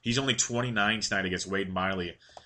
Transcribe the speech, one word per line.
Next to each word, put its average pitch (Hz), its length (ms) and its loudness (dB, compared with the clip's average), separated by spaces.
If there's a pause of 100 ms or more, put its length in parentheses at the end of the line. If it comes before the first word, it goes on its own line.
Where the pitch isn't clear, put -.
He's 117 160 0
only 135 180 2
twenty-nine 110 640 0
tonight 98 240 0
against 90 220 -2
Wade 95 240 -2
Miley. 92 440 -2 (300)